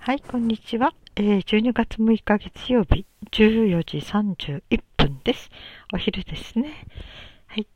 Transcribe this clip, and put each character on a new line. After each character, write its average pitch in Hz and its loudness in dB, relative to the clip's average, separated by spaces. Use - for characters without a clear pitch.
は 254 0
い、 285 -8
こ - -6
ん 233 0
に 226 0
ち - -6
は。 269 0
え 208 4
ー、 - -6
十 214 2
二 233 0
月 - -2
六 220 4
日 208 0
月 - -8
曜 233 4
日、 - 2
十 220 4
四 170 2
時 147 -8
三 202 -4
十 - -10
一 - 0
分 139 2
で - 0
す。 - -20
お 190 -2
昼 - -4
で - -10
す - -8
ね。 302 -6
は - -12
い。 214 -8